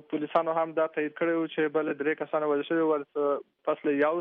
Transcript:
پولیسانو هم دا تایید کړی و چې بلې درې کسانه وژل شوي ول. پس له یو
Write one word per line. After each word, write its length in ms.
پولیسانو 460
هم 200
دا 140
تایید 240
کړی 160
و 180
چې 240
بلې 240
درې 120
کسانه 300
وژل 180
شوي 220
ول. 140
پس 220
له 160
یو 160